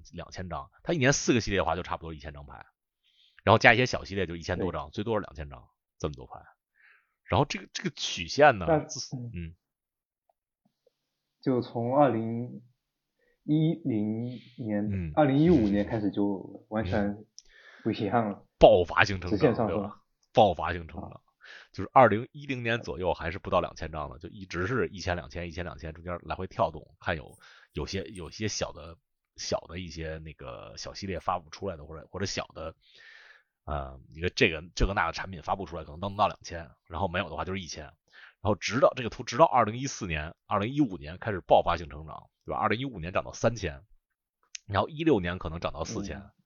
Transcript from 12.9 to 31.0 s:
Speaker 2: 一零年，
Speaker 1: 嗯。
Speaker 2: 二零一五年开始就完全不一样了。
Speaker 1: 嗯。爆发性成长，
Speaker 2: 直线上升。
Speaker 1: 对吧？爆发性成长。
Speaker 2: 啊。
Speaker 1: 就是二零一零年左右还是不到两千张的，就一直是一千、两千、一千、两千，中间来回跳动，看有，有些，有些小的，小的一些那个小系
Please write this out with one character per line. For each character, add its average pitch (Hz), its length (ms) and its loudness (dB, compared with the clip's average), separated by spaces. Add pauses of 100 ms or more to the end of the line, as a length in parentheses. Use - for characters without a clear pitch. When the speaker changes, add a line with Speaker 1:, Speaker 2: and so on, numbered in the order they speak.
Speaker 2:
一 156 300 4 (100)
零 113 540 -2 (200)
年， 104 340 -2
Speaker 1:
嗯。 87 240 -4
Speaker 2:
二 156 80 6
零 135 140 4
一 160 120 8
五 120 180 6
年 101 180 2
开 117 120 -2
始 101 120 0
就 101 580 -4
完 107 160 -2
全 101 400 -2 (580)
不 113 80 0
一 110 140 -2
样 113 260 2
了。 98 80 -8
Speaker 1:
嗯。 - 80 -20 (120)
爆 107 260 10
发 92 200 4
性 98 160 -2
成 90 100 -4
长， 104 80 2
Speaker 2:
直 - 40 2
线 120 120 4
上 113 120 0
升。 101 120 -2
Speaker 1:
对 101 40 -2
吧？ 101 200 -12 (300)
爆 101 220 6
发 82 180 -4
性 85 140 -6
成 80 140 -12
长。 - 100 -12
Speaker 2:
啊。 - 100 -18 (520)
Speaker 1:
就 98 100 -8
是 - 100 -6
二 127 160 10
零 107 240 2
一 147 140 -16
零 127 160 -6
年 117 180 0
左 - 180 -8
右 87 160 0
还 90 160 -6
是 92 80 -8
不 - 120 -10
到 92 100 4
两 - 140 -6
千 78 160 -8
张 76 200 -6
的， - 80 -16
就 82 100 -14
一 98 160 -14
直 90 220 -4
是 110 220 0
一 98 100 -12
千、 87 180 -2
两 - 140 -10
千、 87 180 -8
一 - 20 -10
千、 87 140 -8
两 - 140 -10
千， 80 160 -10
中 85 100 -18
间 87 180 -6
来 - 140 -8
回 92 100 -8
跳 80 240 -2
动， - 300 -18
看 87 160 -4
有， - 220 -14 (340)
有 - 140 -6
些， 95 180 -6
有 82 260 -12
些 107 160 -6
小 92 260 -4
的， 80 240 -16 (400)
小 - 240 -4
的 90 200 -12
一 90 80 -8
些 80 300 -8
那 78 140 -14
个 53 440 -14
小 - 180 -10
系 101 120 -10